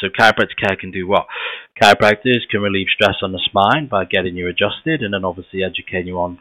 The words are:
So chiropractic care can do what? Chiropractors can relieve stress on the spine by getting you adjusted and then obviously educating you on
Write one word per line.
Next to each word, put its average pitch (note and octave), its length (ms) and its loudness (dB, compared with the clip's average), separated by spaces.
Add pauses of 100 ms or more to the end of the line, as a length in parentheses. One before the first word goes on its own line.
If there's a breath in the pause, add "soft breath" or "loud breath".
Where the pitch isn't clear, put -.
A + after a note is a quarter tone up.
So G2 80 -2
chiropractic A2 500 2
care G2 160 0
can F#2 160 -12
do F#2 160 -6
what? F#2 220 0 (520 loud breath)
Chiropractors G#2+ 720 4
can G#2 120 -2
relieve G2 300 -2
stress G2 300 0
on G2 80 -4
the F#2 140 -8
spine A#2+ 420 2
by G2 200 0
getting F#2 280 -2
you F2+ 140 -4
adjusted A2 540 -2
and G2+ 120 -4
then F#2+ 100 -4
obviously F#2 380 -6
educating F#2 460 -6
you F2+ 100 -6
on F2 220 -4